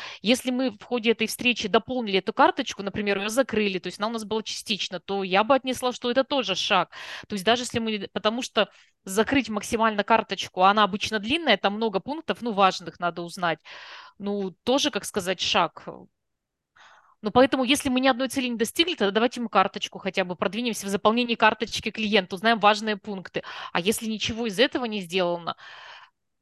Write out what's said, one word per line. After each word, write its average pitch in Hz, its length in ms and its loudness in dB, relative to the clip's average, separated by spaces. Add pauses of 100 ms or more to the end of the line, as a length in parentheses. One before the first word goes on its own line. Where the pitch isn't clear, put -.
(220)
Если 247 300 2
мы 254 200 0
в 208 120 -16
ходе 233 280 0
этой 220 160 -2
встречи 240 400 -2
дополнили 220 520 -2
эту 202 120 -4
карточку, 285 500 0
например, 202 360 -4
ее 202 100 -4
закрыли, 214 520 0
то - 80 -8
есть 175 120 -10
она 208 80 -2
у 233 40 -8
нас 220 120 -8
была 214 180 -4
частично, - 580 -6
то 196 240 -4
я 190 200 4
бы 269 100 4
отнесла, 254 380 -2
что 240 180 -4
это 262 140 2
тоже 233 320 -2
шаг. 185 340 2 (380)
То 214 60 -6
есть 185 100 -4
даже 240 200 2
если 240 160 -4
мы, 214 340 -4
потому 220 280 0
что - 280 0 (340)
закрыть 220 460 2
максимально 214 540 0
карточку, - 580 0
а 190 80 8
она 214 140 6
обычно 214 360 -2
длинная, 247 380 2
там 202 160 0
много 214 260 -2
пунктов, 269 420 -6
ну, 233 100 -4
важных 185 480 0
надо 175 220 -4
узнать, 170 380 -2 (580)
ну, 202 340 -4 (120)
тоже, 277 260 2
как 202 160 -6
сказать, 185 340 -4
шаг. - 440 0 (1400)
Ну, 214 80 -4
поэтому, 262 340 6
если 277 240 2
мы 254 120 2
ни 262 80 4
одной 254 200 2
цели 254 200 -4
не 240 80 -4
достигли, 330 380 0
тогда 202 180 2
давайте 233 280 0
мы 233 80 -4
карточку 196 500 0
хотя 190 260 -2
бы 180 120 -8
продвинемся 208 500 -4
в 202 40 -6
заполнении 226 440 2
карточки 220 560 0
клиента, 202 460 0
узнаем 220 240 2
важные 214 360 4
пункты. 190 460 -8 (300)
А 180 80 0
если 220 260 0
ничего 220 400 -4
из 185 120 -4
этого 277 260 2
не 214 160 -4
сделано, 170 560 -2 (840)